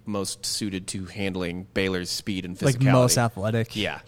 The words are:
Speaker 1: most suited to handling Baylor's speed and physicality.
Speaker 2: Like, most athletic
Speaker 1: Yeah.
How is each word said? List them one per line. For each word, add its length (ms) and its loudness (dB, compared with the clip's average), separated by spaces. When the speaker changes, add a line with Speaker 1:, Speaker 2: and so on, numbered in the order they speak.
Speaker 1:
most 400 -6
suited 420 -4
to 180 -8
handling 680 -4
Baylor's 360 0
speed 340 -4
and 140 -10
physicality. 80 0
Speaker 2:
Like, 160 4
most 360 6
athletic 600 0
Speaker 1:
Yeah. 300 -2